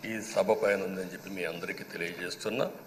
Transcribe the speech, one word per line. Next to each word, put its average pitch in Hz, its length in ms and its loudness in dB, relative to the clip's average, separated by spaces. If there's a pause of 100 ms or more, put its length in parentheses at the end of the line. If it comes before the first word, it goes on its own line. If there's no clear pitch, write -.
ఈ 110 160 -2
సభ 98 300 4
పైన 101 320 6
ఉందని 92 300 -4
చెప్పి 95 160 -10
మీ 92 160 -2
అందరికీ 87 380 -4
తెలియజేస్తున్నా. 90 880 -2 (160)